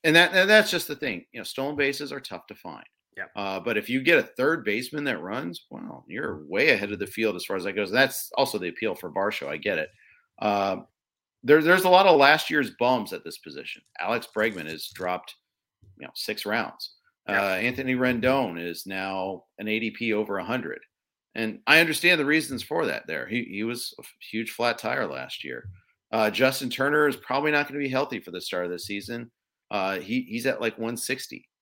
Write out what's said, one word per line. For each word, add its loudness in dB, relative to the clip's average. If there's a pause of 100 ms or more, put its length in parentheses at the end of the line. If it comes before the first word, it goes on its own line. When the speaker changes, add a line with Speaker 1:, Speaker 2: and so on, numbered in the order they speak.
Speaker 1:
And 6
that, 8
and 6
that's 8
just -2
the -6
thing. -6
You -12
know, -10
stolen -4
bases -2
are -8
tough -12
to -16
find. -16 (320)
Speaker 2:
Yeah. -8 (100)
Speaker 1:
Uh, -4
but -2
if -4
you 0
get 6
a 2
third -2
baseman -4
that -2
runs, -8
well, -14
you're -8
way 2
ahead 0
of -6
the -6
field -2
as -8
far -4
as -6
that -4
goes. -2
That's 0
also 0
the -4
appeal -4
for -10
Varsho. -2
I -6
get -2
it. -4 (500)
Uh, 0 (680)
there, 8
there's 6
a 6
lot 10
of 10
last 8
year's 0
bums 2
at -10
this -12
position. -14 (180)
Alex -2
Bregman -2
has -10
dropped, -6 (600)
you -14
know, -16
six -8
rounds. -4 (360)
Speaker 2:
Yeah. 0
Speaker 1:
Uh, 0
Anthony -2
Rendon 0
is -8
now -6 (120)
an -8
A 0
D -2
P -2
over 0
a -4
hundred. -4 (540)
And -4
I 8
understand 4
the 0
reasons 0
for -2
that -4
there. -6
He, -4
he -8
was -6
a -18
f-, -20
huge -8
flat 0
tire -4
last -10
year. -12 (440)
Uh, 2
Justin 2
Turner 2
is 0
probably -2
not 2
gonna -8
be -4
healthy -2
for -14
the -8
start -4
of -4
the -6
season. -10 (400)
Uh, -2
he, -4
he's -8
at, 0
like, -4
one -4
sixty. -8 (120)